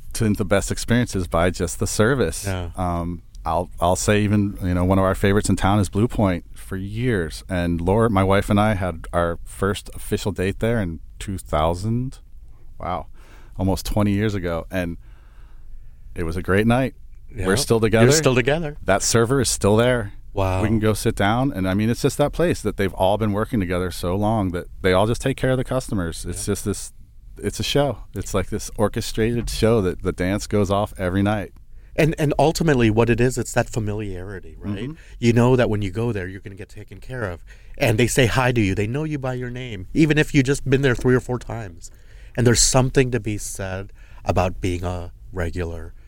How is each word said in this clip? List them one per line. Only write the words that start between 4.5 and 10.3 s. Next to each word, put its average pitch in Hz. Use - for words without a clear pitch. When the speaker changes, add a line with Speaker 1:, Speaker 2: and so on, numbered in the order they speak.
Speaker 1:
you 90
know, 87
one 95
of 95
our 95
favorites 101
in 95
town 98
is 95
Blue 104
Point, 95
for 98
years. 101
And 87
Laura, 101
my 95
wife, 98
and 101
I 107
had 90
our 85
first -
official -